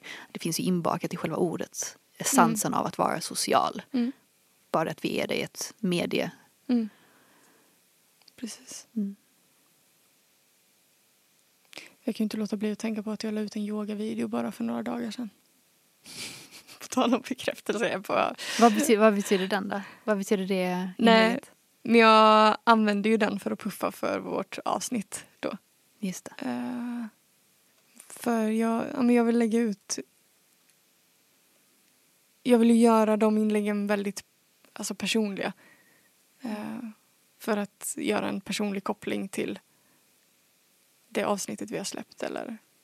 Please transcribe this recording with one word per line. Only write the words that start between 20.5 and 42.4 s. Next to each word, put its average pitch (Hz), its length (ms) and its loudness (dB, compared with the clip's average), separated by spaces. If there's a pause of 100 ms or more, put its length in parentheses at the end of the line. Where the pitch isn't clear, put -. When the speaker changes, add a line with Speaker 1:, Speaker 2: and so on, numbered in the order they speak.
Speaker 2:
Nej, 226 280 6
Speaker 1:
inlägget? - 260 -2 (320)
Speaker 2:
men 226 120 2
jag 220 680 8
använde 214 460 4
ju 226 80 4
den 202 220 0
för 214 120 -4
att 214 80 -8
puffa - 320 -4
för - 280 -4
vårt 190 460 -6
avsnitt - 600 -4 (140)
då. - 180 -6 (420)
Speaker 1:
Just 185 260 -8
det. - 240 -12
Speaker 2:
Eh, 240 560 -8 (1040)
för 226 420 -2
jag, 226 440 0
ja, - 80 -2
men 240 140 6
jag 233 80 6
vill 233 160 4
lägga 226 200 2
ut... 220 400 -4 (2500)
Jag 247 160 6
vill 233 120 6
ju 233 60 8
göra 220 400 6
de 214 200 4
inläggen 208 500 0
väldigt, 202 360 -2 (500)
alltså, 208 220 -8
personliga. 202 580 -2 (880)
Eh, 220 380 -8 (600)
för 208 180 -2
att - 400 -8
göra 208 320 -2
en 202 120 -6
personlig 202 420 -6
koppling 208 460 -6
till - 300 -6 (1500)
det 214 140 -2
avsnittet 208 480 -4
vi - 60 -6
har 196 80 -6
släppt, - 380 -12
eller - 340 -8 (260)